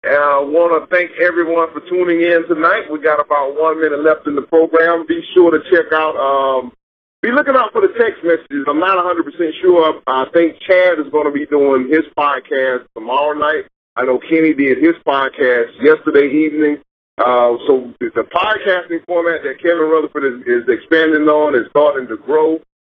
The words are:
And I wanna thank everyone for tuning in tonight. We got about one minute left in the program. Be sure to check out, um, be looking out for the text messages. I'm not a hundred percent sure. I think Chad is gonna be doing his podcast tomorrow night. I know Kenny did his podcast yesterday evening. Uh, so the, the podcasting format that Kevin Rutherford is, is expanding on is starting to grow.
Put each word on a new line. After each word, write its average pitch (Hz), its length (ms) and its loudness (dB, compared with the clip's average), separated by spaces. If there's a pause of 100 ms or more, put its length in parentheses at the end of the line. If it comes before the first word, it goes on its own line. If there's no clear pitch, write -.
And 131 100 -2
I 147 240 0
wanna 156 480 0
thank 175 240 -2 (100)
everyone 165 520 0
for 151 80 -10 (100)
tuning 175 320 0
in 170 240 0
tonight. 170 440 -2
We 151 100 -8
got 151 180 0
about 143 420 -2
one 160 220 0
minute 147 220 -2
left 156 240 0
in 143 80 -4
the 139 60 -4
program. 165 640 0
Be 170 140 -4 (140)
sure 175 160 6
to 156 80 2 (100)
check 165 240 2
out, 156 240 -2
um, 135 560 -2 (500)
be 226 100 -2
looking 277 240 0
out 247 160 0
for 226 100 -2
the 196 160 2
text 226 240 -2
messages. 160 460 -2
I'm 147 100 -2
not 185 200 0
a 180 40 -2
hundred 170 220 -2
percent 160 360 -6
sure. 170 460 2
I 131 260 -2
think 170 280 2
Chad 180 400 2
is 139 120 -8
gonna 147 200 0
be 143 140 -6
doing 139 440 2
his 160 160 2 (100)
podcast 131 680 -2 (100)
tomorrow 135 400 -2
night. 151 300 -2 (300)
I 123 80 -2
know 127 140 0
Kenny 160 360 0
did 131 240 0
his 165 160 2 (100)
podcast 135 760 -2
yesterday 147 500 4
evening. 151 460 0 (400)
Uh, 120 380 2 (100)
so 127 320 0
the, 120 160 -6
the 113 140 -2
podcasting 180 800 -2
format 170 360 -2
that 135 200 -8
Kevin 160 260 0
Rutherford 151 340 -2
is, 123 240 -6
is 120 220 0
expanding 156 580 2
on 151 300 2
is 110 140 0
starting 143 380 2
to 110 100 -8
grow. 156 380 0 (340)